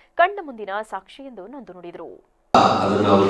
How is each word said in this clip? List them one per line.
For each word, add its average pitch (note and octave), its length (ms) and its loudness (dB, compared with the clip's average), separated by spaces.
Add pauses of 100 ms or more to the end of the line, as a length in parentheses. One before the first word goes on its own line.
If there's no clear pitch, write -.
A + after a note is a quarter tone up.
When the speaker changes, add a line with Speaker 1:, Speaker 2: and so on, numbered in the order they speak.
(220)
Speaker 1:
ಕಣ್ಣ G4+ 160 0 (100)
ಮುಂದಿನ G#3+ 340 -10 (100)
ಸಾಕ್ಷಿ G3 380 -14
ಎಂದು G3 140 -16 (100)
ನೊಂದು B3 240 -16
ನುಡಿದರು. F3 320 -14 (440)
Speaker 2:
ಅದನ್ನ - 520 4
ನಾವು G2 240 6